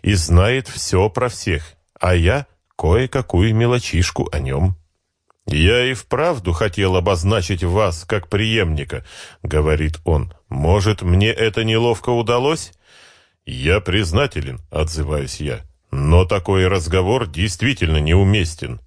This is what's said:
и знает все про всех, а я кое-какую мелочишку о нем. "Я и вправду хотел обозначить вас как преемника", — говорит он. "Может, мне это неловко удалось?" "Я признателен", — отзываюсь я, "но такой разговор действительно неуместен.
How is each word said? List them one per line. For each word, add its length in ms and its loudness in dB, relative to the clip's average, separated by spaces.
и 140 2
знает 520 2
все 440 0
про 180 -2
всех, 460 -6
а 140 2
я 320 2
кое-какую 760 0
мелочишку 760 0
о 60 -2
нем. 380 -2
"Я 380 2
и 80 0
вправду 600 -2
хотел 440 0
обозначить 680 0
вас 400 0
как 240 -4
преемника", — 760 -2
говорит 640 0
он. 280 0
"Может, 540 0
мне 260 4
это 360 0
неловко 460 0
удалось?" 640 0
"Я 360 0
признателен", — 800 -2
отзываюсь 680 -4
я, 200 -6
"но 340 4
такой 420 0
разговор 600 0
действительно 720 -2
неуместен. 880 0